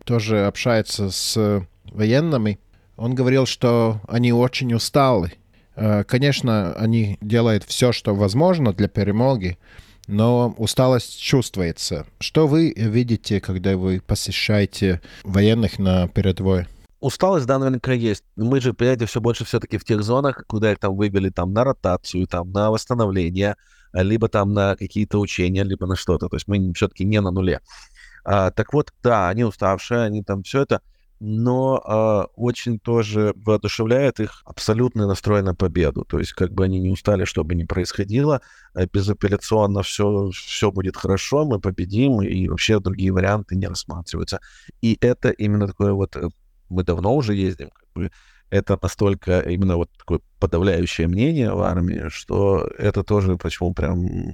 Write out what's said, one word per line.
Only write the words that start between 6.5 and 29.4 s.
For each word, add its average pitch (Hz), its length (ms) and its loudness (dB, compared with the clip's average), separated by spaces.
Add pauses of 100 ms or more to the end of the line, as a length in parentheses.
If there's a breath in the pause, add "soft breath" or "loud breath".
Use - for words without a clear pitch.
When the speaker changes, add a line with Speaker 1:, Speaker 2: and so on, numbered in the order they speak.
Speaker 1:
они 113 480 0
делают 110 440 2
всё, - 280 2
что 104 220 -2
возможно 120 580 2
для 101 140 0
перемоги, 101 680 0 (500 soft breath)
но 117 500 2
усталость 127 640 0
чувствуется. 87 840 -2 (140)
Что - 280 2
вы 156 280 2
видите, 110 680 0
когда 95 360 -2
вы 92 280 0
посещаете 101 960 0 (220 loud breath)
военных 104 560 2
на 92 300 4
передовой? 95 580 0 (320)
Speaker 2:
Усталость, 165 480 0
да, 135 120 2
наверняка 131 340 0
есть. 117 300 0 (120)
Мы 123 260 0
же, 123 120 0
понимаете, 123 320 0
всё 110 160 -4
больше 113 240 -2
всё-таки - 320 -4
в - 80 -6
тех 104 180 0
зонах, 135 440 0
куда 107 240 0
их 98 80 0
там 95 180 -2
вывели, 98 320 2
там, 92 240 -4
на 113 100 2
ротацию, 92 640 -2
там, 87 240 -6
на 104 200 0
восстановление, 98 840 0 (380 soft breath)
либо 107 340 2
там 104 260 0
на 98 220 2
какие-то 104 440 -2
учения, 95 440 0
либо 95 240 -4
на 92 80 0
что-то. 87 340 -2
То - 80 -6
есть - 100 -8
мы 101 100 0
н-, 92 160 0
всё-таки 92 320 -2
не 107 160 2
на 95 100 0
нуле. 92 280 0 (680 loud breath)
А, 95 260 2
так - 220 -4
вот, 147 200 0 (100)
да, 107 260 2
они 110 160 0